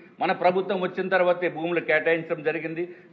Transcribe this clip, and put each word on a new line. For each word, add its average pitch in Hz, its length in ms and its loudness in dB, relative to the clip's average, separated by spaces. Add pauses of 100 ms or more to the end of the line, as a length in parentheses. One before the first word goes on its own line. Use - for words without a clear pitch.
(200)
మన 160 120 2
ప్రభుత్వం 185 500 2
వచ్చిన 185 280 -4
తర్వాతే 180 400 2
భూములు 165 300 -2
కేటాయించడం 160 640 0
జరిగింది. 160 520 -4 (180)